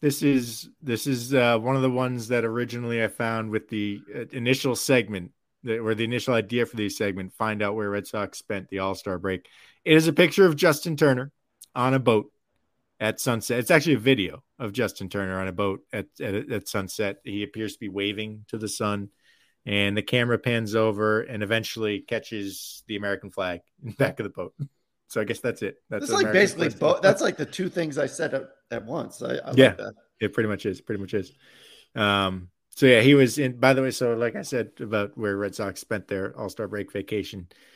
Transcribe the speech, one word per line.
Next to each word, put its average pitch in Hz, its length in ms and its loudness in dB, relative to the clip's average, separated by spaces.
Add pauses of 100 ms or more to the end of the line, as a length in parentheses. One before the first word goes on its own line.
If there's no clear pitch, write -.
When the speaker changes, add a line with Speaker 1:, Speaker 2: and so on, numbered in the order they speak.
Speaker 1:
This 143 220 0
is, 127 460 2 (120)
this 120 280 -4
is, 123 260 -2
uh, 120 240 6
one 123 160 0
of 131 80 0
the 131 80 2
ones 123 380 -2
that 120 160 2
originally 117 580 -2
I 107 60 2
found 113 420 -4
with 107 180 -4
the, 104 320 -4 (140)
uh, 120 160 -8
initial 127 460 0
segment 107 560 0 (320)
that, 117 160 -4
or 110 160 0
the 113 80 -2
initial 120 300 0
idea 117 300 0
for 117 120 -6
the 107 120 0
segment, 95 440 -4
find 107 280 -2
out 104 140 0
where 104 160 -4
Red 101 160 -4
Sox 104 320 -6
spent 95 300 -8
the 98 100 -6
All-Star 95 400 -4
break. 92 300 -4 (360)
It 156 120 8
is 160 100 6
a 160 60 4
picture 190 340 6
of 160 100 6
Justin 160 400 2
Turner 139 360 2 (420)
on 127 200 2
a 135 40 4
boat 113 320 4 (720)
at 110 180 0
sunset. 117 400 -2
It's 123 120 0
actually 156 240 4
a 117 40 4
video 107 440 0 (160)
of 110 140 -6
Justin 104 360 -4
Turner 95 320 -4
on 95 80 -4
a 92 40 -6
boat 98 280 -2 (120)
at, 104 140 -6 (140)
at, 110 320 -6
at 104 160 -6
sunset. 101 560 -4
He 104 180 -6
appears 104 300 -8
to - 80 -18
be 107 80 -10
waving 104 600 -6
to 117 100 -8
the 107 100 -6
sun, 104 400 -4 (580)
and 101 300 0
the 107 60 0
camera 120 360 2
pans 113 360 -2
over 107 480 2
and 107 200 -8
eventually 107 580 -2
catches 101 840 -8
the 107 100 -6
American 101 340 -6
flag 90 300 -4 (220)
in 117 80 -12
the 98 60 -14
back 110 240 0
of 110 40 -4
the 101 60 -8
boat. - 240 -10 (540)
So - 120 -4
I 107 40 0
guess 110 160 -4
that's 117 220 -6
it. 101 140 -6 (120)
That's 110 140 -6
Speaker 2:
That's, 294 100 -4
like, 392 140 4
Speaker 1:
America's 190 140 4 (120)
Speaker 2:
basically 170 140 -2
Speaker 1:
place 123 80 -4
to - 60 -14
Speaker 2:
bo-, 160 220 2
that's, 196 200 6
like, 202 160 0
the 151 80 -4
two 180 240 -4
things 156 280 -4
I 143 80 0
said 143 280 -4
at, 131 100 -4 (260)
at 117 140 -6
once. 117 380 -8
I, 123 140 -4
I - 180 -8
Speaker 1:
Yeah, 131 140 10
Speaker 2:
like - 100 -4
that. 101 160 -10 (260)
Speaker 1:
it 104 140 -2
pretty 110 160 0
much 101 160 -6
is. 92 160 -4
Pretty 104 180 -6
much 98 140 -8
is. 98 180 -4 (640)
Um, 98 540 0 (200)
so - 180 0
yeah, 123 140 10
he 139 140 8
was 135 240 6
in, 127 200 -2
by 131 140 6
the 131 100 2
way, 131 100 0
so 120 220 0
like 117 220 -2
I 202 60 -8
said 113 360 -4
about 104 380 -2
where 101 200 -2
Red 101 180 -4
Sox 98 260 -6
spent 104 260 -6
their 98 320 -6
All-Star 104 300 -8
break 101 240 -8
vacation, 98 560 -6 (280)